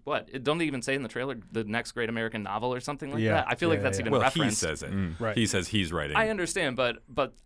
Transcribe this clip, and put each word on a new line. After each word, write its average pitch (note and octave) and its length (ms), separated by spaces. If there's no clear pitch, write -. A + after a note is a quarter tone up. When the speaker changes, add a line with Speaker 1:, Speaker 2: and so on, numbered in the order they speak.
Speaker 1:
what? D3+ 280
It, C3 120
don't D3+ 140
they E3+ 80
even C3+ 160
say C3+ 120
in C#3 80
the C3+ 60
trailer, B2+ 300
"The A2+ 120
next A2+ 280
great A#2 160
American A2+ 340
novel" G#2+ 300
or B2 80
something C#3+ 320
like A#2 80
Speaker 2:
Yeah. A2 140
Speaker 1:
that? C#3+ 140
I B2 60
feel E3+ 140
Speaker 2:
Yeah, D#3+ 60
Speaker 1:
like - 80
that's B2 160
Speaker 2:
yeah, - 40
Speaker 1:
even A2+ 120
Speaker 2:
yeah. B2+ 60
Speaker 3:
Well, C3 100
he E3 100
Speaker 1:
referenced. G#2+ 200
Speaker 3:
says D#2 220
it. C#2+ 100
Speaker 4:
Mm. F#2 280
Speaker 2:
Right. A2+ 160
Speaker 3:
He A2+ 100
says F#2 220
he's F2+ 240
writing. D2+ 240
Speaker 1:
I A3 140
understand, E3+ 460
but, A#2+ 320
but C3 260